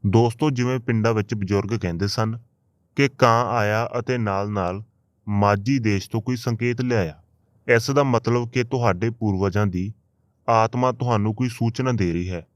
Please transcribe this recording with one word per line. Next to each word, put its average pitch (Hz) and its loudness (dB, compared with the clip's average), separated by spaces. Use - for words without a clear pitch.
ਦੋਸਤੋ, 117 2
ਜਿਵੇਂ 123 0
ਪਿੰਡਾਂ 117 0
ਵਿੱਚ 107 -2
ਬਜ਼ੁਰਗ 101 -2
ਕਹਿੰਦੇ 87 -2
ਸਨ 113 -2
ਕਿ 139 2
ਕਾਂ 120 4
ਆਇਆ 110 0
ਅਤੇ 123 -4
ਨਾਲ-ਨਾਲ 101 -2
ਮਾਝੀ 104 2
ਦੇਸ਼ 104 0
ਤੋਂ - -2
ਕੋਈ 127 -4
ਸੰਕੇਤ 120 -4
ਲਿਆਇਆ, 113 -2
ਇਸ 117 2
ਦਾ 143 4
ਮਤਲਬ 120 0
ਕਿ 123 0
ਤੁਹਾਡੇ 117 0
ਪੂਰਵਜਾਂ 101 0
ਦੀ 92 -4
ਆਤਮਾ 117 2
ਤੁਹਾਨੂੰ 113 0
ਕੋਈ 123 -4
ਸੂਚਨਾ 117 -2
ਦੇ 95 0
ਰਹੀ 87 -4
ਹੈ। 87 -8